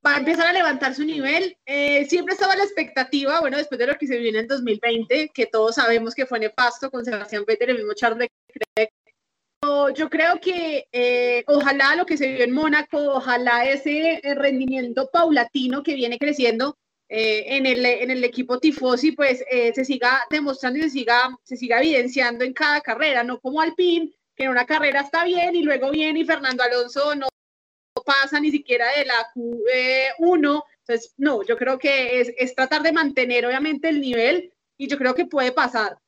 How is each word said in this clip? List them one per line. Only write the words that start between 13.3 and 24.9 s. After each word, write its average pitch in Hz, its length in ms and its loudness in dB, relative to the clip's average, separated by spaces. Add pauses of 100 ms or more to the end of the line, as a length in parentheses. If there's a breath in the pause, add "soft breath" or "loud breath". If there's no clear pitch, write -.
ese, 294 580 0
eh, 285 120 -2
rendimiento 262 760 -4
paulatino 277 720 2
que 302 120 -2
viene 240 240 -4
creciendo, 269 580 0 (320)
eh, 220 480 -2
en 262 100 0
el, 247 200 2
en 247 240 0
el 254 120 -2
equipo 247 360 -2
tifosi, 262 540 2
pues, 269 380 0
eh, 240 240 2
se 262 100 -2
siga 254 440 0
demostrando 277 500 -2
y 311 40 0
se 311 80 0
siga, 254 520 0
se 254 140 -12
siga 233 220 0
evidenciando 254 680 2
en 262 80 -4
cada 294 300 0
carrera, 254 420 0
no 247 160 -6
como 294 200 -4
Alpine, 330 500 2 (260)
que 269 80 -2
en 269 60 0
una 247 160 2
carrera 285 340 2